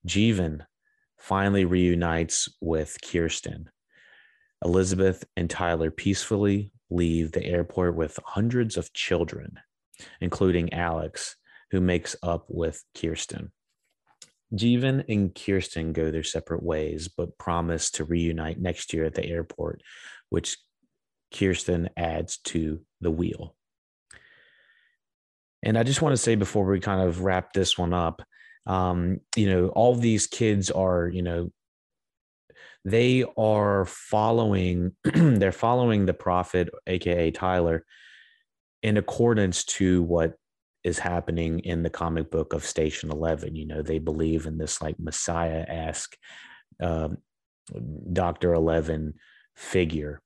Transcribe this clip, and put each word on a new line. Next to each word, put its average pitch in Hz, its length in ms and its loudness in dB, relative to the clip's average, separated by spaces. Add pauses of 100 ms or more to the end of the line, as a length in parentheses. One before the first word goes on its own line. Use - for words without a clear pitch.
Jeevan 92 580 2 (520)
finally 98 480 2
reunites 85 840 2 (140)
with 78 400 -4
Kirsten. 80 680 -4 (920)
Elizabeth 92 640 2 (100)
and 85 140 -2
Tyler 82 420 0
peacefully 101 800 0 (180)
leave 82 440 0
the - 120 -2
airport 87 500 0
with 80 280 -4
hundreds 117 540 -2
of - 160 -6
children, - 680 -4 (640)
including 87 520 2
Alex, 82 600 -6 (360)
who 92 100 0
makes 90 420 0
up 85 240 -2
with 82 340 -4 (140)
Kirsten. - 560 -8 (1000)
Jeevan 123 560 2
and 101 260 2
Kirsten 85 560 -2
go 80 180 0
their 80 140 -4
separate - 400 -6
ways, 78 460 -4
but 87 280 -6
promise 85 540 -2
to 78 140 -6
reunite 82 520 -2
next - 360 -6
year 80 100 -2
at 80 100 -2
the - 120 -4
airport, 80 580 -8 (460)
which - 280 -2 (800)
Kirsten 90 600 0
adds 82 480 -4
to 80 340 -4 (220)
the 87 100 0
wheel. 85 460 -4 (2000)
And 110 140 2
I 113 60 4
just 131 180 2
want 147 120 4
to 123 80 2
say 117 140 4
before 101 300 2
we 95 140 2
kind 95 220 0
of 90 240 0
wrap 92 260 0
this 95 260 0
one 87 160 0
up, 85 280 0 (440)
um, 92 540 0 (160)
you 104 140 2
know, 92 180 4
all 117 280 4
these 113 320 2
kids 104 440 0
are, 90 380 2
you 90 140 -2
know, 87 280 -2 (1300)
they 120 400 4 (120)
are 104 460 4
following, 98 1160 2
<clears throat> - 40 -20
they're 117 480 6
following 117 540 4
the 87 80 2
prophet, 90 560 0 (160)
A 92 140 -2
K 87 280 2
A 80 40 2
Tyler, 85 540 0 (960)
in 110 140 2
accordance 107 680 2
to 90 380 2
what 82 320 2 (480)
is 87 160 -2
happening 82 600 -2
in 85 240 -4
the 82 60 -2
comic 82 420 -4
book 80 220 -2
of 82 100 -4
Station 78 480 -4
Eleven. 76 440 -4
You 78 100 -8
know, 78 160 -6
they 80 180 -2
believe 80 460 -2
in 78 120 -6
this, 78 240 -6
like, 78 180 -6
Messiah-esque, 82 1160 -6 (680)
um, 80 360 -2 (960)
Doctor 87 400 2
Eleven 80 600 0 (400)
figure. 78 720 -2